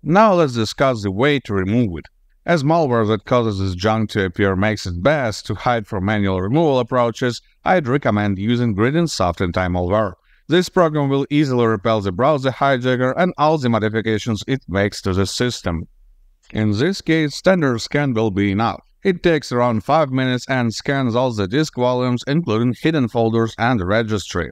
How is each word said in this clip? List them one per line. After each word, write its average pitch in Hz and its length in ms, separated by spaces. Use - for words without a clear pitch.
now 196 320
let's 156 180
discuss 117 500
the 101 80
way 135 300
to - 120
remove 98 440
it. - 80
As 170 180
malware 139 460
that 107 160
causes 113 340
this 95 160
junk 107 360
to 104 120
appear 95 320
makes 104 300
it 87 180
best 131 440
to 113 60
hide 117 320
from 95 200
manual 98 340
removal 131 400
approaches, 120 640
I'd 170 240
recommend 104 500
using 120 340
Grid 139 360
Soft 87 320
anti-malware. 92 720
This 175 220
program 151 400
will 139 200
easily 135 360
repel 110 340
the 98 140
browser 131 380
hijacker 127 640
and 180 200
all 156 200
the 131 100
modifications 110 800
it 131 220
makes 98 320
to 95 100
the 95 140
system. 92 640
In 107 200
this 143 300
case, 160 340
standard 147 460
scan 143 320
will 110 180
be 98 220
enough. 107 260
It 185 200
takes 160 280
around 120 320
five 143 280
minutes 127 360
and 123 240
scans 131 440
all 123 180
the 101 140
disk 147 280
volumes, 123 520
including 123 520
hidden 156 280
folders 113 500
and 117 240
registry. 98 720